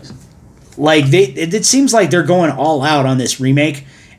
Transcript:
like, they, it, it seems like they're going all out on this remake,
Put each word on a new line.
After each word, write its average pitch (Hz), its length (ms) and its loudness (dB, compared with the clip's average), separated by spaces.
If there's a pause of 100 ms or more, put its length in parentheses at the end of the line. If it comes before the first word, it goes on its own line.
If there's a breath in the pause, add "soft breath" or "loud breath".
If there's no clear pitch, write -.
(760)
like, 151 300 2
they, 185 180 4
it, 165 280 -6
it 214 120 -2
seems 269 280 0
like 196 160 2
they're 170 140 0
going 170 280 0
all 139 320 -2
out 147 220 2
on 131 120 0
this 123 220 -4
remake, 139 460 -2 (340 loud breath)